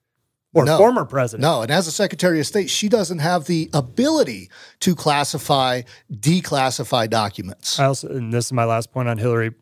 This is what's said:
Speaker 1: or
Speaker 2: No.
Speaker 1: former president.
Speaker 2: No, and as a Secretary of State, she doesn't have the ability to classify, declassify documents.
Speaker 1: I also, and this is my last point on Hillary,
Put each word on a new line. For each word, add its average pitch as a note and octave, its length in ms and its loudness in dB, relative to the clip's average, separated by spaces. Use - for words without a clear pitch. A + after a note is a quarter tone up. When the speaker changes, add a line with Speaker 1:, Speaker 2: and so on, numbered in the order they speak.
Speaker 1:
or D3+ 100 6
Speaker 2:
No. D3+ 140 4
Speaker 1:
former A3 260 6
president. B2 380 -2
Speaker 2:
No, C#3+ 180 2
and A2 100 -4
as E3+ 160 2
a D#3 60 -8
Secretary F3+ 480 0
of C#3 60 -2
State, G3 240 -2
she - 180 -2
doesn't F#3 300 0
have E3 260 0
the E3 300 -2
ability D3+ 720 0
to F3+ 140 2
classify, C#3 880 0
declassify C3 1000 0
documents. G#2 680 -4
Speaker 1:
I C#3 60 4
also, C3+ 240 0
and B2+ 240 -8
this A#2+ 140 0
is - 60 -10
my A#2+ 120 0
last A2+ 260 -2
point B2+ 180 -4
on A#2 100 -2
Hillary, A2+ 440 0